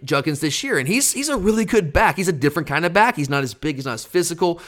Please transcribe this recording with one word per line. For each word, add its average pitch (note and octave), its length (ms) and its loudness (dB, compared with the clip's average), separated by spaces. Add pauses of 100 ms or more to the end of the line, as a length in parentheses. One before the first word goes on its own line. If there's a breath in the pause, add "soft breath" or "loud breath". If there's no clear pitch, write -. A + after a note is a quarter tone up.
Judkins C#3+ 340 0
this D3+ 240 -2
year. C4 160 0
And B2+ 80 0
he's, A3+ 260 2
he's C#4 160 -4
a C#4+ 80 0
really G#3+ 280 2
good F3+ 280 2
back. F#3 240 4
He's F#3+ 120 -2
a F#3 40 2
different D3 360 0
kind D3+ 160 0
of F3 80 0
back. A3 240 4
He's C#3 140 -2
not C#3+ 120 0
as A#2+ 120 -6
big. D3 220 -6
He's C3 100 -10
not B2 80 -4
as A2+ 100 -10
physical. E3+ 640 0